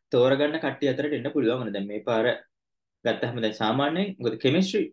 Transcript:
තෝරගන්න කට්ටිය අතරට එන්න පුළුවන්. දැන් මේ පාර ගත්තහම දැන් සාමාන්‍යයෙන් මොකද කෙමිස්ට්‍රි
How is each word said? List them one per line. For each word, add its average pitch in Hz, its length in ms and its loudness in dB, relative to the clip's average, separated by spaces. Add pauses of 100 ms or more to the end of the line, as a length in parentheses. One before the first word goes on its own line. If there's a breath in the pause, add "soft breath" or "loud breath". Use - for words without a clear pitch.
තෝරගන්න 139 520 4
කට්ටිය 143 320 -2
අතරට 147 240 -2
එන්න 127 160 -4
පුළුවන්. 120 420 0
දැන් 98 140 -4
මේ 104 160 -8
පාර 113 240 2 (800)
ගත්තහම 120 360 -2
දැන් 110 140 -2
සාමාන්‍යයෙන් 147 600 0
මොකද - 220 -4
කෙමිස්ට්‍රි 190 440 2 (100)